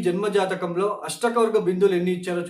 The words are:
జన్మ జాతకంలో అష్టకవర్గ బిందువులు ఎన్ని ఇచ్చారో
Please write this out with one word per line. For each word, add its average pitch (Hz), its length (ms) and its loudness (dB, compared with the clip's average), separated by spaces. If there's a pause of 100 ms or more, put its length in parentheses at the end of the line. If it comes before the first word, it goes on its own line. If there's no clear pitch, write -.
జన్మ 180 260 0
జాతకంలో 185 640 0 (140)
అష్టకవర్గ 226 520 0 (140)
బిందువులు 185 300 2
ఎన్ని 180 180 0
ఇచ్చారో 175 320 -4